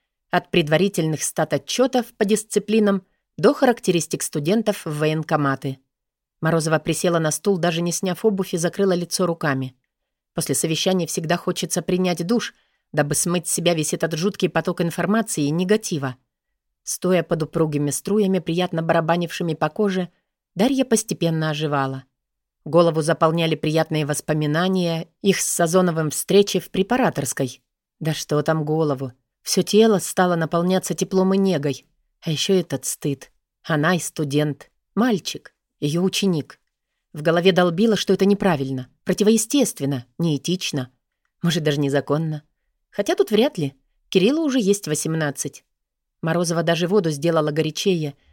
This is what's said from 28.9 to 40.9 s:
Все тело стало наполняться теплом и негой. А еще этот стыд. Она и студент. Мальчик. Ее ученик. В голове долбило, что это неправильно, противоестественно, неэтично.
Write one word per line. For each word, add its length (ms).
Все 220
тело 340
стало 380
наполняться 580
теплом 400
и 40
негой. 480
А 80
еще 240
этот 320
стыд. 460
Она 320
и 40
студент. 680
Мальчик. 600
Ее 240
ученик. 560
В 80
голове 300
долбило, 440
что 180
это 120
неправильно, 640
противоестественно, 1000
неэтично. 760